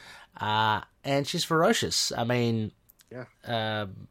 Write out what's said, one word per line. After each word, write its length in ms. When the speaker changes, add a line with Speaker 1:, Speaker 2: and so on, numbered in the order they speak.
Speaker 1:
Uh, 440
and 220
she's 180
ferocious. 720
I 80
mean, 480
Speaker 2:
Yeah. 140
Speaker 1:
uh, 400